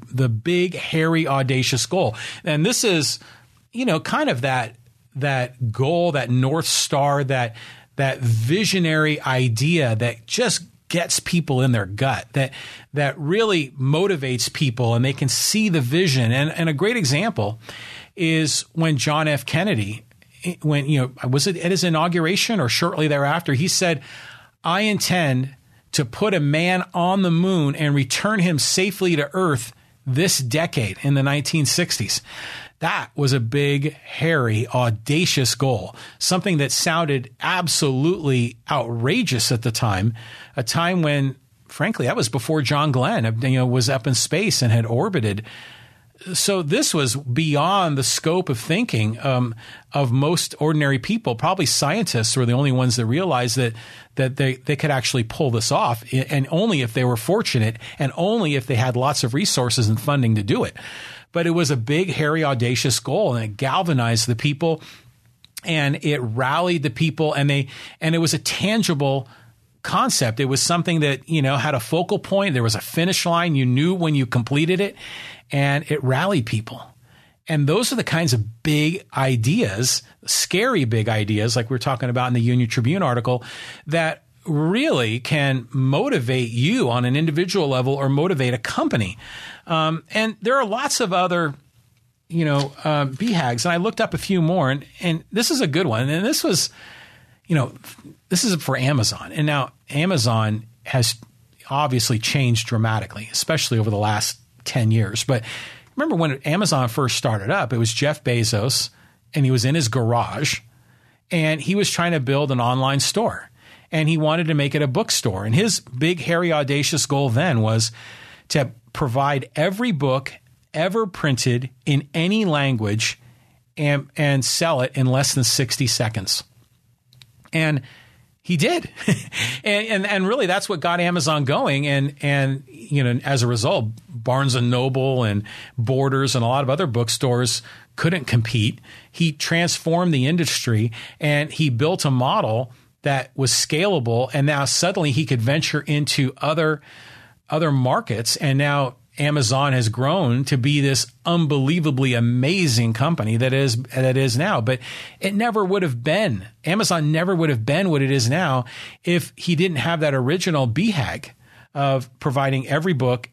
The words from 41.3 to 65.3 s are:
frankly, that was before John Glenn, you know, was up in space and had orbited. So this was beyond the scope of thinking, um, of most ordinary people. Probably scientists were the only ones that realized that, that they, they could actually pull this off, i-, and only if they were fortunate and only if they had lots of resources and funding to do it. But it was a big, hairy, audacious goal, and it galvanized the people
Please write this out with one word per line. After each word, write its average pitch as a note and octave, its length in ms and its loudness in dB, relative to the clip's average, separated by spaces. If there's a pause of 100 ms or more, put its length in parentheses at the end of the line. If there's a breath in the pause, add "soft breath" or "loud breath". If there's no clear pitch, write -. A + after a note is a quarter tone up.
frankly, E3+ 380 -2
that D3 100 0
was C3+ 100 0
before D#3 340 -2
John D3 300 0
Glenn, B2 320 2 (200)
you C3 160 2
know, B2+ 60 2
was B2 240 2
up C3 180 -2
in C3+ 60 2
space F3+ 480 0
and A#2 120 4
had A#2 120 4
orbited. A#2 600 0 (880 loud breath)
So F#3+ 280 0
this F3+ 320 0
was C3+ 220 0
beyond D3+ 840 0
the C3+ 60 0
scope F3+ 440 0
of C3 100 -2
thinking, A2+ 640 0
um, B2 360 0 (380 loud breath)
of C#3 180 2
most D3 460 0
ordinary D3 420 2
people. G3 360 -2
Probably E3+ 300 0
scientists C#3+ 720 0
were B2+ 80 2
the A#2 80 2
only C#3 180 2
ones B2+ 240 2
that A#2+ 100 0
realized B2 520 0
that, A#2+ 160 0 (420 loud breath)
that C3 220 0
they, C3+ 180 0
they D3 220 -2
could D3+ 140 0
actually C3 320 0
pull B2 280 -2
this A2+ 180 0
off, C#3+ 340 0 (100)
i-, C3 160 0
and C#3 200 0
only E3+ 320 2
if A2+ 120 -4
they C3 100 0
were B2 140 2
fortunate A2+ 600 0 (220 loud breath)
and C3 160 -2
only F3+ 400 0
if C3 120 -4
they C3+ 80 0
had B2+ 200 0
lots C3+ 300 0
of A2+ 80 -2
resources B2+ 560 0
and A2 100 2
funding B2+ 360 2
to G#2+ 80 0
do D#3+ 200 0
it. - 140 -6 (560 loud breath)
But E3+ 120 0
it E3+ 60 2
was E3 200 2
a C#3+ 40 2
big, D3 360 0
hairy, D3+ 320 0
audacious B2 580 0
goal, D3+ 340 0
and A2+ 80 -2
it G#2 140 -8
galvanized C3 720 0
the A#2+ 80 0
people D3+ 460 0 (840 loud breath)